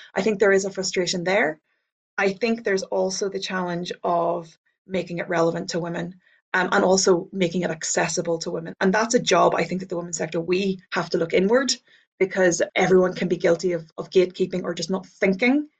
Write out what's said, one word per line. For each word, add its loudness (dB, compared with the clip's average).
I -2
think 0
there 6
is 4
a -6
frustration -4
there. 0
I 0
think -2
there's 0
also -2
the -8
challenge -4
of -2
making -6
it -6
relevant 0
to -2
women, -6
um, 2
and 4
also 4
making 0
it -2
accessible -4
to -8
women. -8
And 4
that's 2
a 4
job, 4
I 2
think, -6
that -10
the -6
women's -8
sector, -4
we -2
have -2
to 2
look -2
inward, 2
because 2
everyone 4
can -2
be 0
guilty 0
of, -6
of -10
gatekeeping 0
or -4
just -6
not -4
thinking 0